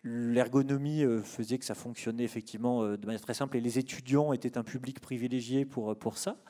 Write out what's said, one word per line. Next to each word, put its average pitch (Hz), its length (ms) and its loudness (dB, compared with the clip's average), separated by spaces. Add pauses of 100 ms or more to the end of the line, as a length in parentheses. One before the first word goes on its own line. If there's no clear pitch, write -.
L'ergonomie, 135 1000 2
euh, 113 160 4
faisait 117 360 -4
que 127 60 -6
ça 107 120 -4
fonctionnait 120 500 -4
effectivement, 117 580 0
euh, 104 140 0
de 101 80 -8
manière 107 160 -4
très 123 120 -6
simple 135 220 -2
et 120 60 2
les 120 180 2
étudiants 135 540 2
étaient 123 240 -2
un 117 60 -2
public 127 360 -6
privilégié 127 640 0
pour, 113 280 -2
euh, 104 40 0
pour - 220 -4
ça. - 180 -4 (140)